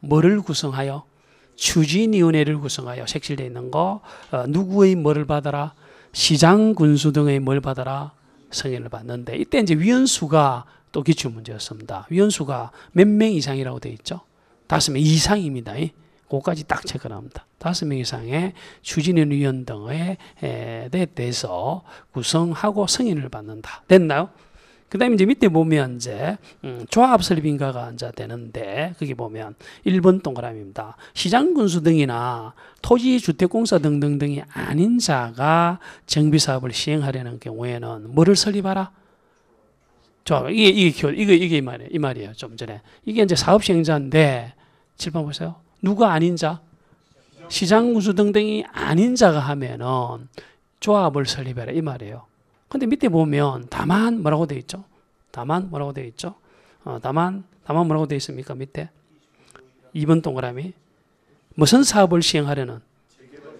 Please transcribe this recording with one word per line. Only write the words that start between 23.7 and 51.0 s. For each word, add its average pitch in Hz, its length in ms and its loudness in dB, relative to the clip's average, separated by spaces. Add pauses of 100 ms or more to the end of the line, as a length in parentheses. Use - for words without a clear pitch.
됐나요? 170 400 6 (640)
그다음에 233 240 2
이제 190 100 6
밑에 233 240 4
보면 156 480 2
이제, 123 400 -6 (280)
음, 123 260 -10
조합 240 340 4
설립인가가 139 680 -2
이제 120 200 -12
되는데, 117 840 -10
거기 139 160 -6
보면 110 400 -12 (300)
일 185 180 2
번 185 180 6
동그라미입니다. 113 760 -10 (180)
시장 262 400 2
군수 185 280 0
등이나 123 720 0 (280)
토지주택공사 226 960 2
등등등이 147 720 -2
아닌 185 480 0
자가 156 800 0 (280)
정비사업을 143 640 0
시행하려는 131 680 -4
경우에는 117 760 -10
뭐를 165 220 6
설립하라? 190 560 -2 (1300)
조합. 135 260 -2
이게, 214 180 6
이게 190 220 6
교-, 143 200 -2
이게, 202 240 2
이게 170 220 4
이 143 60 2
말이에요. 123 280 -10
이 170 80 -4
말이에요. 123 360 -6
좀 113 240 -16
전에. 110 240 -12 (240)
이게 220 160 0
이제 185 120 2
사업 185 300 4
시행자인데, 147 880 2 (420)
칠판 160 280 -6
보세요. 165 320 -10 (240)
누가 202 320 2
아닌 165 220 2
자? 165 260 -4 (880)
시장 226 440 2
군수 208 220 0
등등이 208 580 2
아닌 214 420 2
자가 190 240 6
하면은 131 480 -4 (920)
조합을 165 460 2